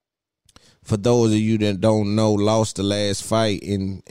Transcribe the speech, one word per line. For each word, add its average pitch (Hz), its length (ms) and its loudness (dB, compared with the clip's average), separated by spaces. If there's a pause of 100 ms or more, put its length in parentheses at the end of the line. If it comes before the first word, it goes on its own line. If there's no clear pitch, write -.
(840)
for 113 140 -2
those 117 340 2
of 107 60 2
you 110 220 2
that 104 200 0
don't 107 360 2
know, 107 180 2
lost 107 440 0
the 95 60 -4
last 101 400 -2
fight, 110 380 -2
and, 95 500 -6